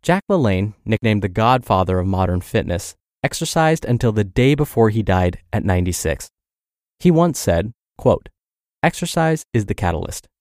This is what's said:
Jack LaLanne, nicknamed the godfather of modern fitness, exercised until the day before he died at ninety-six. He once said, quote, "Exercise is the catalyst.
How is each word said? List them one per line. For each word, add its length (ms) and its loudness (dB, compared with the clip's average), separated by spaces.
Jack 280 0
LaLanne, 460 0
nicknamed 360 0
the 60 -4
godfather 720 0
of 80 -2
modern 320 0
fitness, 560 -4
exercised 640 0
until 300 0
the 100 0
day 320 2
before 360 2
he 120 -2
died 480 0
at 140 -2
ninety-six. 680 -2
He 100 4
once 260 2
said, 360 -2
quote, 320 0
"Exercise 680 -2
is 140 0
the 80 -6
catalyst. 560 -4